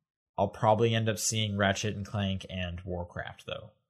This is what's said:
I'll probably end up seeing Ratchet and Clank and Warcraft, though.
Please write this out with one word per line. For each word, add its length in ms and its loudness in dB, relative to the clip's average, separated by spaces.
I'll 120 4
probably 440 4
end 140 2
up 100 0
seeing 380 0
Ratchet 400 2
and 100 -6
Clank 440 -2
and 320 -6
Warcraft, 640 -8
though. 260 -12